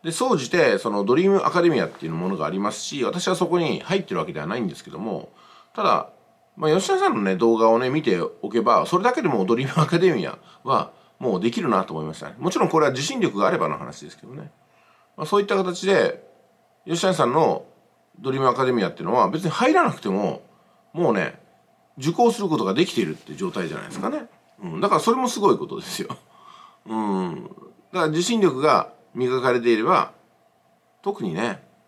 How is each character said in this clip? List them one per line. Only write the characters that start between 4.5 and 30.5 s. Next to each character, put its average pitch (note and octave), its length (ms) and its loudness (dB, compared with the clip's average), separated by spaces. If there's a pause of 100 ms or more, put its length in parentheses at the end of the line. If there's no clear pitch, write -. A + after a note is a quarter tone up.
い B2 40 -2
ん G2+ 60 -2
で D#2+ 80 -6
す - 80 -20
け - 80 -18
ど D2+ 80 -12
も、 G2+ 300 -8 (440)
た G#3+ 100 -4
だ、 A2+ 260 2 (480)
ま D3+ 100 0
あ、 D3+ 80 4
吉 G3 140 0
田 F#4+ 100 2
さ G4 80 2
ん C#4 80 2
の G#3+ 60 -2
ね、 F#3+ 160 0
動 A2+ 200 4
画 A2+ 120 6
を A2+ 100 6
ね、 B2+ 100 0
見 D3+ 140 -2
て F#2 160 2 (220)
お G#2 80 -6
け A2+ 100 0
ば、 G#2 260 4
そ F3 120 0
れ F#3+ 80 0
だ B3+ 80 2
け D4 80 -2
で F#3 80 0
も G#2+ 140 0
う - 20 0
ド A2+ 100 2
リ C3 100 -2
ー - 20 -4
ム D#3 140 0
ア D3+ 40 4
カ E3+ 120 0
デ F3+ 140 4
ミ G2 160 -2
ア - 100 -10 (260)
は A#2+ 280 -2 (280)
も A2 180 0
う - 20 -2
で A2+ 120 2
き G3+ 100 -4
る D#3 80 0
な G2+ 160 2
と - 80 -12
思 D#2 100 -6
い - 20 -6
ま E2 80 -8
し - 60 -14
た - 80 -14
ね。 - 100 -16
も C#3+ 140 -2
ち - 80 -2
ろ G#3 60 4
ん D#3 40 0
こ E3 100 4
れ A#2+ 60 4
は A#2 60 2
受 B2+ 100 -4
信 B3 180 -6
力 A#2 200 -2
が G2 80 2
あ - 40 2
れ E3+ 60 -2
ば D#2 120 -2
の D2 80 -6
話 - 260 -14
で D2 80 -18
す - 60 -20
け - 80 -20
ど B2 80 -18
ね。 D3+ 180 -16 (640)
ま C#3+ 80 -10
あ、 - 20 -8
そ G#3 120 2
う G3+ 40 4
い G3 40 0
っ - 20 -14
た G3+ 80 0
形 F#3 300 -2
で、 F#3 420 2 (580)
吉 E3 180 -2
谷 F#3 100 2
さ D3 120 2
ん A#2+ 80 0
の D3 320 2 (540)
ド C3 120 -4
リ C3+ 80 -2
ー - 20 0
ム C3+ 60 4
ア A#2+ 60 4
カ B2+ 120 2
デ B2+ 60 2
ミ A#2 120 2
ア F2 60 0
っ - 20 -8
て - 80 -16
い - 40 -8
う - 20 -6
の F#2+ 80 0
は A2 160 4
別 E3+ 160 -4
に D#3 60 0
入 C4 220 2
ら F4+ 100 4
な F#3 100 0
く - 80 -12
て - 80 -4
も、 - 320 -2 (500)
も E3+ 200 0
う - 20 2
ね、 - 260 -2 (580)
受 C#3 140 -2
講 A#3 200 4
す - 100 -6
る G3 80 -4
こ D3+ 80 2
と A2+ 80 -2
が G2 80 0
で D#3 120 2
き - 80 -10
て A#2 80 0
い F#2 40 0
る D#2 100 -6
っ - 40 -20
て - 120 -20
い D2 40 -12
う - 20 -18
状 F2+ 140 -6
態 F2 160 -6
じ D2+ 60 -8
ゃ D#2 40 -10
な D#2 60 -12
い - 40 -16
で - 60 -16
す - 80 -10
か G#3+ 80 -4
ね。 C#4 160 -8 (360)
う F#3+ 60 -12
ん、 D#3+ 140 -6
だ G3 80 0
か F#3 60 4
ら D#3 60 2
そ A#3 100 2
れ B3 60 2
も B3+ 120 -2
す A3 100 -6
ご G3 140 4
い - 40 0
こ E2 80 -8
と - 140 -10
で - 60 -14
す - 160 -8
よ。 - 80 -10 (800)
う A2 80 -6
ん。 F#2+ 480 -2
だ - 60 -14
か - 40 -18 (400)
ら F3 140 0
受 D#3 140 0
信 A3+ 200 0
力 C#3 180 4
が C#3 320 4 (240)
磨 B2+ 260 0
か B2+ 120 2
れ A#2+ 80 2
て A#2 100 4
い A2 60 4
れ A2 60 0
ば、 D3+ 280 2 (880)